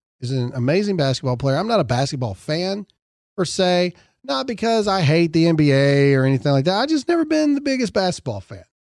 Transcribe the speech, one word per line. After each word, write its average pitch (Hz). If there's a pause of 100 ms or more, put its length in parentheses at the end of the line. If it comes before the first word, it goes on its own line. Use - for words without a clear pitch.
(200)
is 123
an 123
amazing 175
basketball 135
player. 135
I'm 196
not 226
a 160
basketball 127
fan 185 (520)
per 185
se, 180 (300)
not 269
because 226
I 190
hate 160
the 165
N 165
B 151
A 139
or 131
anything 135
like 139
that. 185
I 254
just 302
never 339
been 302
the 285
biggest 262
basketball 170
fan. - (200)